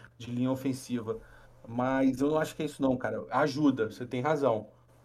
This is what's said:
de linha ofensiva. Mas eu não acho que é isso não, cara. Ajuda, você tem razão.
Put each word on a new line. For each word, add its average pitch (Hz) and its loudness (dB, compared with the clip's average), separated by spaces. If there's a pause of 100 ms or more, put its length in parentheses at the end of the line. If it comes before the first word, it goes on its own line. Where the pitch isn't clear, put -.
(180)
de 117 -12
linha 123 0
ofensiva. 123 -4 (460)
Mas 127 0
eu 143 2
não 156 2
acho 156 -2
que 160 -4
é - 0
isso 143 -6
não, 131 4
cara. 110 -4
Ajuda, 131 2
você - -8
tem 123 -4
razão. 131 2 (360)